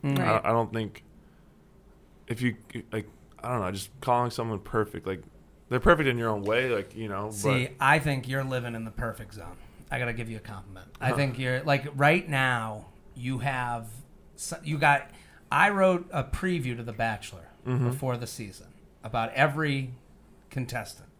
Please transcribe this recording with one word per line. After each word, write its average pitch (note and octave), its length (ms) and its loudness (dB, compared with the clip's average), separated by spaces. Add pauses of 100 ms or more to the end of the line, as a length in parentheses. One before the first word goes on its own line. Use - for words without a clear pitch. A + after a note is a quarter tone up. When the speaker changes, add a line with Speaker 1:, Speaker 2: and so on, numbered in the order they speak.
Speaker 1:
Mm. C#3 140 2
Speaker 2:
Right. G#2+ 260 2
Speaker 3:
I, G#2+ 60 2
I - 20 4
don't A2+ 200 2
think, A2 320 -6 (1200)
if A#2 160 -4
you, A#2 140 2 (360)
like, G#2+ 160 -4 (340)
I A#2+ 80 -6
don't A#2+ 100 0
know, F#2 100 0
just G2 200 -6 (100)
calling A#2+ 300 4
someone A2+ 280 -4
perfect, - 480 -2
like, F#2+ 160 -4 (460)
they're B2 120 0
perfect D#3+ 280 6
in A#2+ 100 0
your A2+ 120 0
own G#2 120 -2
way, A#2 260 2
like, G#2 280 -2
you A2 120 -6
know, G2+ 220 -6
Speaker 1:
See, B2+ 360 2
Speaker 3:
but - 140 -12
Speaker 1:
I C#3+ 200 6
think C3+ 280 -2
you're C3+ 160 -2
living B2 300 -4
in A2+ 100 -6
the A2 60 -8
perfect A2 440 -8
zone. F2+ 220 -14 (340)
I C3 100 -2
gotta A#2+ 120 -2
give A2+ 160 -6
you A2+ 80 -8
a G#2 40 -10
compliment. F#2+ 460 -14 (140)
I C3 100 2
Speaker 3:
Huh. B2+ 60 2
Speaker 1:
think C3 220 0
you're, B2+ 240 -2
like, C#3+ 320 0
right D3+ 340 4
now, B2 580 0 (280)
you B2+ 240 -4
have, B2 480 -4 (480)
s-, - 180 -10 (120)
you D3+ 140 -2
got, C#3+ 320 4 (400)
I E3+ 200 6
wrote F#3 400 4
a C#3 140 0
preview D3 520 -2
to A#2+ 60 -10
The A2+ 100 -8
Bachelor G#2+ 500 -4 (240)
Speaker 3:
Mm-hmm. B2+ 220 2
Speaker 1:
before B2+ 280 0
the A#2 120 -6
season - 400 -12 (340)
about A2+ 320 -2
every C#3 580 2 (580)
contestant. A#2+ 580 -8 (120)